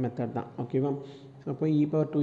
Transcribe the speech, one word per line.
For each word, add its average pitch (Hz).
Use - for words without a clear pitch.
மெத்தட் 120
தான். -
ஓகேவா? 135
So, -
அப்போ 160
இ 151
பவர் 156
டூ 147